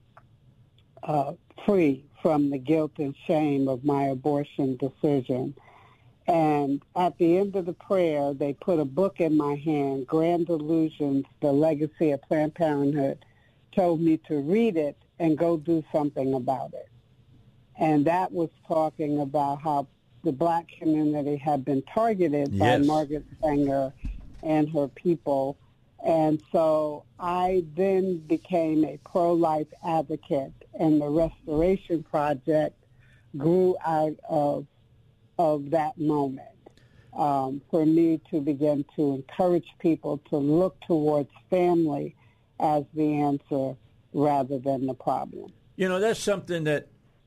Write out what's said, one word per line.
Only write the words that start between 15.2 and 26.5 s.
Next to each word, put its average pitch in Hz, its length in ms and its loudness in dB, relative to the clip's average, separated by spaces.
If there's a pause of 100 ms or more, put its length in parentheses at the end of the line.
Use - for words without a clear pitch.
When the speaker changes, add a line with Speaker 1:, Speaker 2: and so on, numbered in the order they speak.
Speaker 1:
go 170 200 0
do 160 340 -2
something 143 420 -2
about 131 400 -4
it. - 160 -14 (920)
And 151 260 2
that 170 260 0
was 170 180 -2 (180)
talking 156 520 -2
about 143 420 -2
how 143 260 -2 (360)
the 165 80 0
black 165 360 -2 (100)
community 151 600 0
had 139 280 -2
been 135 180 0
targeted 160 720 0
by 127 200 4
Speaker 2:
Yes. 143 80 4
Speaker 1:
Margaret 151 400 0 (160)
Sanger 139 520 0 (500)
and 156 260 0
her 147 180 0
people. 139 680 -2 (480)
And 156 360 2 (100)